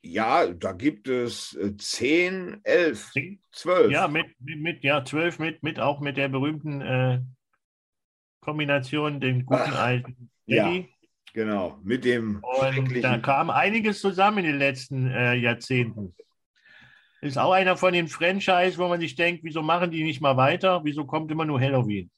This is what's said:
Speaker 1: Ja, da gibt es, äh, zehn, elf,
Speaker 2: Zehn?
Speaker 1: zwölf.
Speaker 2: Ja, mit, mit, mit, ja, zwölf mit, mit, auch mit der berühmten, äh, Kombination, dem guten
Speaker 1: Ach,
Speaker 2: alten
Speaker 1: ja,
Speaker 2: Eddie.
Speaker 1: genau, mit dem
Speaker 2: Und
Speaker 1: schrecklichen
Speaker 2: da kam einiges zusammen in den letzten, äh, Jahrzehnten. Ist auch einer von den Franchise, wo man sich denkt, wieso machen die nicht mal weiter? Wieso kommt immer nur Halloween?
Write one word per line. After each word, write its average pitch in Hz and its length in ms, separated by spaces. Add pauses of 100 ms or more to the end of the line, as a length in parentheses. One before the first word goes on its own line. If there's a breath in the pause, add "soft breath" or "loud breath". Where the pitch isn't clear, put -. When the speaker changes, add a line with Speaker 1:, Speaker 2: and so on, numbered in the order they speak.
Speaker 1:
Ja, 110 440
da 90 260
gibt 127 360
es, 120 460
äh, 101 240
zehn, 180 840
elf, 147 500
Speaker 2:
Zehn? 175 280 (120)
Speaker 1:
zwölf. 165 380
Speaker 2:
Ja, 165 160
mit, 160 200 (120)
mit, 151 220
mit, 160 240
ja, 143 180
zwölf 160 360
mit, 160 240
mit, 151 180
auch 143 200
mit 143 180
der 139 100
berühmten, 143 540
äh, 127 400 (1200)
Kombination, 147 760
dem 127 280
guten 127 160
Speaker 1:
Ach, - 200
Speaker 2:
alten 123 480 (140)
Speaker 1:
ja, 113 240
Speaker 2:
Eddie. 180 260 (380)
Speaker 1:
genau, 104 500
mit 120 220
dem 113 380
Speaker 2:
Und 131 320
Speaker 1:
schrecklichen 131 280
Speaker 2:
da 123 160
kam 139 300
einiges 202 520
zusammen 196 380
in 185 60
den 147 140
letzten, 135 520
äh, 123 240
Jahrzehnten. 117 800 (1080 soft breath)
Ist 143 160
auch 151 140
einer 185 260
von 180 160
den 170 140
Franchise, 180 680
wo 180 120
man 175 120
sich 151 160
denkt, 170 260
wieso 156 200
machen 170 280
die 160 140
nicht 151 160
mal 139 160
weiter? 170 480
Wieso 147 220
kommt 156 260
immer 160 140
nur 147 120
Halloween? 110 600